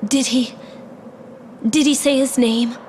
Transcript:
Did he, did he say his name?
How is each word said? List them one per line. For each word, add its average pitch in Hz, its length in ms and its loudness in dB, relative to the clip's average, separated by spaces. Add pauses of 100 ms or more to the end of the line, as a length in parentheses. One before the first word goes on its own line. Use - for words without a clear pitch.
Did 269 200 0
he, 240 280 0 (1120)
did 294 180 4
he 294 80 6
say 277 220 2
his 262 220 0
name? 233 380 2 (120)